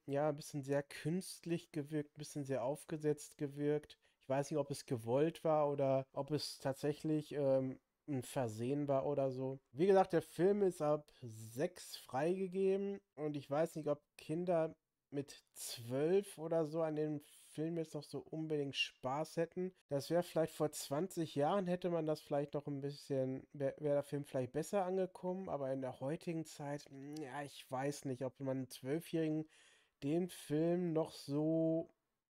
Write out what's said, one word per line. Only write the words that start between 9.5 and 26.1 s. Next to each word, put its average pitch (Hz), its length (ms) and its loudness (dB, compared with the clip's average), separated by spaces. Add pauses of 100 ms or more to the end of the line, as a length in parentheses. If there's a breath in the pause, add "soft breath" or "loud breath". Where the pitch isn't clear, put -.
Wie 156 160 2
gesagt, 190 260 8
der 165 80 6
Film 202 400 2
ist 185 200 2
ab 151 300 2 (100)
sechs 117 760 -6
freigegeben 190 1000 0 (160)
und 151 220 -2
ich 135 120 -8
weiß 156 260 2
nicht, 147 120 -4
ob 143 140 0 (160)
Kinder 165 580 0 (360)
mit - 320 -6 (100)
zwölf 147 840 0
oder 165 280 2
so 156 160 -2
an 156 140 0
den 151 260 0 (240)
Film 165 320 -4
jetzt 160 180 -4
noch 147 80 -6
so - 160 -8
unbedingt 151 560 -2
Spaß - 640 -2
hätten. 180 360 -2 (160 soft breath)
Das 139 200 0
wäre 170 140 4
vielleicht 160 300 0
vor 151 180 0
zwanzig 160 640 -2
Jahren, 175 300 4
hätte 175 240 0
man 165 160 0
das 151 160 0
vielleicht 147 320 -2
noch 147 140 -4
ein 143 140 -4
bisschen, 135 720 -2
wär, 135 260 -2
wär 147 160 2
der 143 80 2
Film 143 200 -4
vielleicht 127 280 -2
besser 180 340 0
angekommen, 185 640 -2
aber 139 220 -2
in 135 100 -2
der 131 180 -6
heutigen 160 460 -4